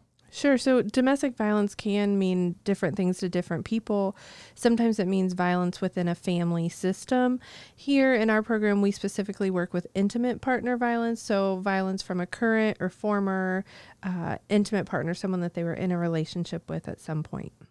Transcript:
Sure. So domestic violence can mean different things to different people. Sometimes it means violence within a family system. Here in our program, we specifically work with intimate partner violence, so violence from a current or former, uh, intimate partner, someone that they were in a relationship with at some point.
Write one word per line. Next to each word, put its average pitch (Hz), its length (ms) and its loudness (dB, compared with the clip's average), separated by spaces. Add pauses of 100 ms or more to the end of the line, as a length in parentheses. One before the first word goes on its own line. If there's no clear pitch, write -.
(340)
Sure. 285 220 4
So 254 240 4
domestic 262 560 0
violence 208 380 0
can 202 440 0
mean 180 360 2 (100)
different 190 320 0
things 185 220 0
to 190 100 -2
different 175 380 -2
people. 208 500 -2 (380)
Sometimes 233 440 2
it 190 80 0
means 185 280 0
violence 180 480 0
within 175 260 -2
a 170 60 0
family 170 560 0
system. 254 680 0 (380)
Here 269 380 2
in 220 160 2
our 214 120 4
program, 208 380 2
we 202 120 4
specifically 202 580 -4
work 180 240 -2
with 180 200 -2
intimate 233 460 0
partner 247 380 0
violence, 233 420 0
so 196 360 0
violence 190 440 -2
from 180 180 -4
a 180 60 -2
current 220 560 0
or 185 80 0
former, 190 760 0 (360)
uh, 180 360 -4 (100)
intimate 202 380 2
partner, 160 260 -2
someone 185 300 -2
that 175 100 -4
they 170 120 -4
were 165 100 -2
in 185 180 -2
a 175 60 0
relationship 170 720 -4
with 160 180 -6
at 170 100 -10
some 156 240 -6
point. - 300 -8 (180)